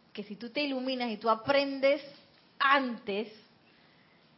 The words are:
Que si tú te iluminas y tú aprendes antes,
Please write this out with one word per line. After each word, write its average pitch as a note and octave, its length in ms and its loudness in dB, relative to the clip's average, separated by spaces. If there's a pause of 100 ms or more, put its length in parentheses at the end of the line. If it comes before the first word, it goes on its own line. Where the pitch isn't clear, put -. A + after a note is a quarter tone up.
(120)
Que G#3+ 100 -10
si G3+ 140 -12
tú A#3 140 -12
te D4 120 -2
iluminas B3+ 480 -2
y G#3 60 -4
tú A3 120 -2
aprendes C#4 760 2 (560)
antes, A#3+ 720 2 (1080)